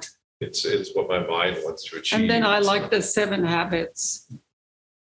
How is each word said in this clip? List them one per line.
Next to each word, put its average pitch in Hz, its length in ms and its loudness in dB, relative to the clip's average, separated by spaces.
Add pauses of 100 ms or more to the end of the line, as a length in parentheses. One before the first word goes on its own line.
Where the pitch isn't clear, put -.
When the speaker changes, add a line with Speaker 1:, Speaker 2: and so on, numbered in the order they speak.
(420)
Speaker 1:
it's, - 240 -4
it's - 280 0
what 90 140 0
my 90 180 0
mind 85 380 0
wants 80 240 -8
to - 100 -12
achieve." 214 220 0
Speaker 2:
And 220 100 4
then 226 140 4
I 208 160 4
Speaker 1:
So 202 60 4
Speaker 2:
like 196 240 2
the 208 100 4
Seven 190 440 0
Habits. 170 840 -2 (840)